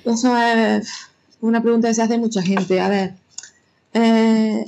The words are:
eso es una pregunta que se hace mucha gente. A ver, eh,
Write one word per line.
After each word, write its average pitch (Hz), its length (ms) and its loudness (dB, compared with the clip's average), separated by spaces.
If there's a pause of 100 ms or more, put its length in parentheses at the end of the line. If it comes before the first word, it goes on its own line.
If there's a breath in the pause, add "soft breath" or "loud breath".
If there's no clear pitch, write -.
eso 240 320 0
es 226 520 0 (520 loud breath)
una 226 200 0
pregunta 233 280 2
que 226 60 -2
se 226 80 -2
hace 226 140 0
mucha 220 240 -2
gente. 190 380 0
A 185 80 -2
ver, 190 280 -2 (800 loud breath)
eh, 220 760 2